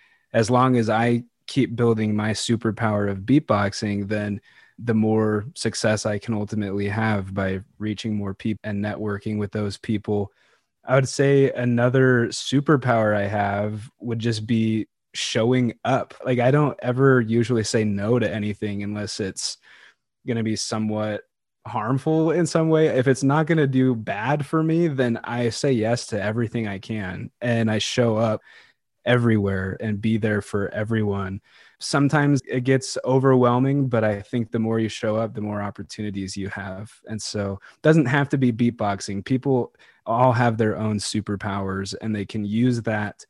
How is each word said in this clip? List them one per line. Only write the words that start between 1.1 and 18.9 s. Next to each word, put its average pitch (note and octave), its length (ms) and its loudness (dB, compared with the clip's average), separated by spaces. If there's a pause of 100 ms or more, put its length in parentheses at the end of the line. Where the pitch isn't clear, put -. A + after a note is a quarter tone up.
keep A#2 280 0
building A2+ 400 2
my G#2+ 180 0
superpower G#2+ 760 0
of G2 100 -6
beatboxing, G#2 880 0
then G#2 320 -4 (420)
the A#2 120 0
more G#2+ 600 2
success A2 520 -2
I G#2 120 -2
can A2+ 160 -6
ultimately G2+ 540 -4
have G2+ 460 -2
by F#2+ 260 -2 (180)
reaching G#2+ 380 -6
more G2 180 -6
people G#2+ 300 -6
and G2+ 200 -6
networking G#2 540 -6
with G2+ 140 -4
those G#2 240 -4
people. G#2 560 -4 (520)
I C3 100 0
would C3 140 4
say C#3 440 4
another B2 760 2
superpower B2 880 2
I G2+ 120 0
have G#2 720 -2
would A#2 200 -6
just A2 280 -2
be A2 420 0 (240)
showing B2 640 0 (100)
up. B2+ 300 -2 (100)
Like, B2+ 140 0
I A#2+ 120 4
don't C#3+ 300 2
ever B2+ 400 4
usually A2+ 440 2
say A2 200 0
no G#2 340 0
to G#2+ 140 0
anything G#2 500 -4
unless G#2 380 -6